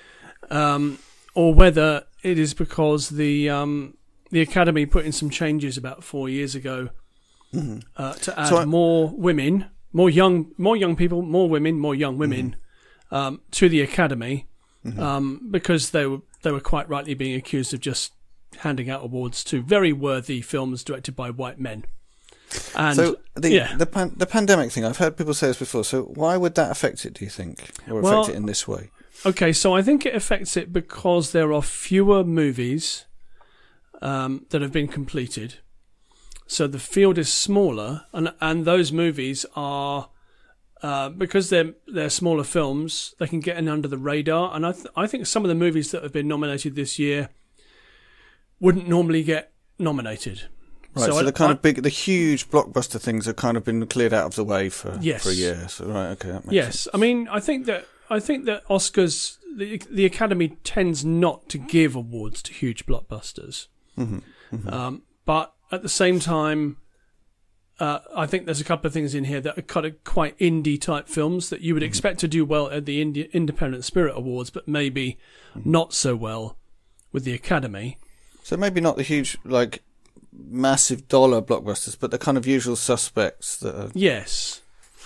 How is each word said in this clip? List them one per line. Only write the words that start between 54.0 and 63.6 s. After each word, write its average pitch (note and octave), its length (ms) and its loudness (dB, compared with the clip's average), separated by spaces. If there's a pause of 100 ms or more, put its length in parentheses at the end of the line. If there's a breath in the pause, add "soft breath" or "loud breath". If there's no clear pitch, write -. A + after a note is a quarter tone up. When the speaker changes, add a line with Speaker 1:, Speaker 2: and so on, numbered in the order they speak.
Speaker 2:
out G2+ 140 2
of F2+ 80 -10
the G#2+ 100 -2
way G2 240 0
for, F#2 320 -8
Speaker 1:
Yes. D3 220 -4
Speaker 2:
for G2 80 0
a F#2 40 0
year. F2 340 -2
So, - 180 -12
right, G2 220 -4
okay, F#2+ 240 -10
that F#2+ 120 -10
makes - 100 -4
Speaker 1:
Yes, C#3+ 260 0
Speaker 2:
sense. - 140 -8
Speaker 1:
I G3 40 0
mean, A#3 300 2
I G#3 120 -4
think C4 260 -2
that, F#3+ 200 -4 (240)
I G#3+ 100 0
think C4+ 240 -4
that G#3+ 220 -4
Oscars, - 720 0 (180)
the, G#3 240 -8 (100)
the G3 140 2
Academy F#3 440 2 (160)
tends F3 400 0
not E3 440 0
to - 100 -8
give C#3 380 2
awards A#2 460 -6
to - 100 -16
huge A#2+ 320 -4
blockbusters. - 840 -4 (280)